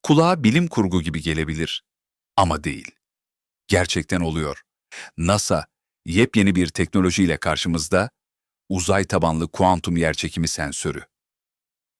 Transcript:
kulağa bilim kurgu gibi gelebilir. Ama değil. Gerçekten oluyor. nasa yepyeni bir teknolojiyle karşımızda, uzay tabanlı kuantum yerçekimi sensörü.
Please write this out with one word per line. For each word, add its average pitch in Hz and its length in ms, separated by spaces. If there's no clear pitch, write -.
kulağa 160 420
bilim 160 240
kurgu 92 340
gibi 78 200
gelebilir. 80 600
Ama 80 280
değil. - 260
Gerçekten 90 520
oluyor. 78 420
nasa 85 500
yepyeni 101 480
bir 90 140
teknolojiyle 90 680
karşımızda, 82 760
uzay 95 360
tabanlı 82 460
kuantum 90 460
yerçekimi 82 520
sensörü. 71 540